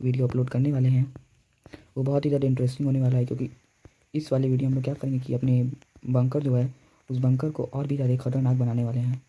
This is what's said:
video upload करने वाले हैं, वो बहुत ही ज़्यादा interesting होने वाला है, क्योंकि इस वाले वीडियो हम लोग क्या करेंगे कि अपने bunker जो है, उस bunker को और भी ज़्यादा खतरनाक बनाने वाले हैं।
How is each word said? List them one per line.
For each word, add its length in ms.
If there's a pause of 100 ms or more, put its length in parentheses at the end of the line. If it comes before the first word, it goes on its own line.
video 240
upload 240
करने 220
वाले 160
हैं, 240 (840)
वो 60
बहुत 220
ही 60
ज़्यादा 160
interesting 400
होने 140
वाला 160
है, 100
क्योंकि 240 (640)
इस 180
वाले 160
वीडियो 200
हम 60
लोग 100
क्या 100
करेंगे 240
कि 160
अपने 280 (440)
bunker 360
जो 140
है, 180 (360)
उस 80
bunker 320
को 140
और 220
भी 100
ज़्यादा 220
खतरनाक 380
बनाने 280
वाले 160
हैं। 280